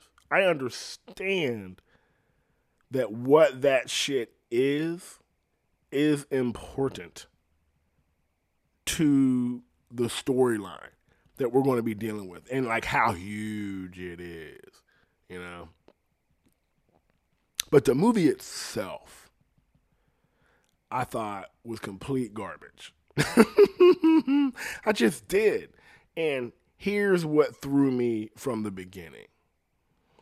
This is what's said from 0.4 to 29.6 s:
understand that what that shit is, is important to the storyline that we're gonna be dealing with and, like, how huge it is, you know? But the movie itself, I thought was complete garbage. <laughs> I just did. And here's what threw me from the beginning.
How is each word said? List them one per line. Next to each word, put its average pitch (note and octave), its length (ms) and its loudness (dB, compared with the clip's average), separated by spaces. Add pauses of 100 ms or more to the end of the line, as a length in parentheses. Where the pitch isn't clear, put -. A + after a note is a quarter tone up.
understand C3+ 1400 -4 (1080)
that B2 220 -4
what C3 520 6
that C3+ 260 2
shit C3 420 -2 (180)
is, D3 720 -2 (720)
is C#3+ 400 2
important B2 960 -6 (1600)
to B2+ 760 2 (300)
the A#2+ 140 -2
storyline A#2 840 -2 (440)
that B2 160 -4
we're C3 120 4
gonna B2+ 200 2
be A2+ 100 -4
dealing G#2 360 -8
with E2+ 200 -20
and, C3 160 -4
like, A2+ 200 -4
how A#2 260 2
huge G2 880 -10
it F2 220 -12
is, E2 600 -18 (480)
you F2+ 100 -14
know? F2 300 -16 (2000)
But D3+ 160 6
the C3 80 4
movie F#3+ 340 4
itself, - 1040 -6 (1600)
I B2+ 140 -4
thought G#2+ 480 -6 (120)
was A2+ 160 -10
complete A2 540 -6
garbage. F2+ 600 -14 (100)
<laughs> - 140 -8
I C#4+ 1800 4
just G#3 340 -2
did. F3+ 440 0 (440)
And C#3 380 -2 (240)
here's G3 480 0
what D3+ 360 2
threw C#3 300 2
me A#2 440 0
from A2+ 280 -4
the G#2 80 -6
beginning. F2+ 560 -16 (960)